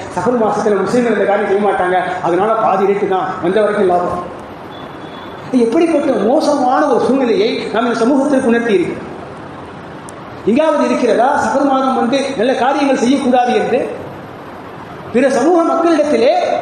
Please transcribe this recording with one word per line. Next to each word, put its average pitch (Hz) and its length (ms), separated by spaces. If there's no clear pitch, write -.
சஃபர் 240 300
மாசத்துல 208 340
முஸ்லீம்கள் 233 340
இந்த 202 120
காரியம் 202 260
செய்ய 202 180
மாட்டாங்க, 180 560
அதனால 180 280
பாதி 196 320
ரேட்டு 196 240
தான், 180 200
வந்த 190 180
வரைக்கும் 208 260
லாபம். 180 360
இது 247 120
எப்படிப்பட்ட 302 480
மோசமான 269 760
ஒரு 233 180
சூழ்நிலையை 233 460
நாம் 233 140
இந்த 233 120
சமூகத்திற்கு 262 500
உணர்த்தி 233 260
இருக்கிறோம். - 400
எங்காவது 285 400
இருக்கிறதா 240 440
சஃபர் 277 300
மாதம் 262 280
வந்து 240 240
நல்ல 247 180
காரியங்கள் 269 500
செய்யக்கூடாது 247 500
என்று? 220 260
பிற 262 180
சமூக 320 320
மக்களிடத்திலே 302 680